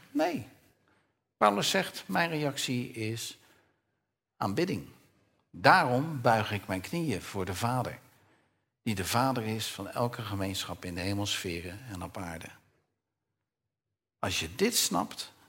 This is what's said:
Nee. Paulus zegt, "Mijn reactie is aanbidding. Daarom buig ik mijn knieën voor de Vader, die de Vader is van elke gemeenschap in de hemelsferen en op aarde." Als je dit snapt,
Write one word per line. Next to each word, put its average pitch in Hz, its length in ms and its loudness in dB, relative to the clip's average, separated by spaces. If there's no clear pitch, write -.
Nee. 302 360 0
Paulus 202 320 4
zegt, - 380 -2
"Mijn 175 220 2
reactie 135 640 -2
is 113 460 -6
aanbidding. 107 520 -2
Daarom 143 720 6
buig 113 300 4
ik 101 160 -4
mijn 92 140 -2
knieën 156 400 -2
voor 95 240 -6
de 92 100 -4
Vader, 117 440 -2
die 110 140 -2
de 92 100 -2
Vader 123 400 2
is 110 260 -2
van - 160 -8
elke 120 340 -2
gemeenschap 98 640 -4
in 87 100 -6
de 87 60 -4
hemelsferen 98 840 -4
en 90 180 -10
op 90 140 -10
aarde." 85 320 -8
Als 98 200 -2
je 90 160 -6
dit 226 200 2
snapt, - 580 0